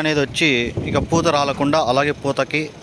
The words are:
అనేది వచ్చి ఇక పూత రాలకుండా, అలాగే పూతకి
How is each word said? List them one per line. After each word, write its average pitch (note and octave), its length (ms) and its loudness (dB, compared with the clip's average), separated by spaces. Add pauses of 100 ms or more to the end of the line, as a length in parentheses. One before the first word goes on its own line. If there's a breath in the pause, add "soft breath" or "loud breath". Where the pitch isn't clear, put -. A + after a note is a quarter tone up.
అనేది D3+ 200 0
వచ్చి D3+ 280 0 (420)
ఇక D3 80 0 (120)
పూత E3 160 2 (100)
రాలకుండా, C#3+ 420 0 (120)
అలాగే C#3+ 220 2 (100)
పూతకి C#3 400 -2 (200)